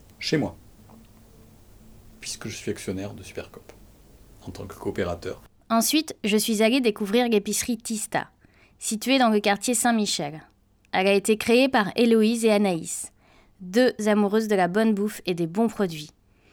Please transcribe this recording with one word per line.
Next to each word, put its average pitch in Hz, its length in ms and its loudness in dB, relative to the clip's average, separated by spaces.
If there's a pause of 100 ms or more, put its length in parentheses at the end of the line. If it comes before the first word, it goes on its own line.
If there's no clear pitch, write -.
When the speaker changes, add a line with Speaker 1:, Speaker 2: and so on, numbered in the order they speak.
(180)
Speaker 1:
chez - 200 -2
moi, 101 180 -4 (1700)
puisque - 260 -12
je 107 80 -10
suis - 160 -8
actionnaire 101 420 -8
de 107 100 -16
Supercop, - 480 -16 (760)
en 92 40 -10
tant 101 140 -14
que - 100 -16
coopérateur. 87 680 -6 (280)
Speaker 2:
Ensuite, 233 540 0
je 214 140 2
suis 214 240 0
allée 233 200 2
découvrir 220 480 0
l'épicerie 214 480 -2
Tista, - 500 -6 (520)
située 233 400 0
dans 247 100 4
le 214 100 2
quartier 208 340 0
Saint-Michel. 202 680 -2 (520)
Elle 190 140 2
a 196 60 6
été 202 240 2
créée 247 320 4
par 214 260 0
Héloïse 226 480 4
et 220 80 4
Anaïs, 185 600 0 (500)
deux 208 320 2 (140)
amoureuses 208 420 2
de 214 60 2
la 185 120 4
bonne 220 260 2
bouffe 208 320 -4
et 180 80 0
des 170 140 -2
bons 214 220 0
produits. 165 400 -4 (440)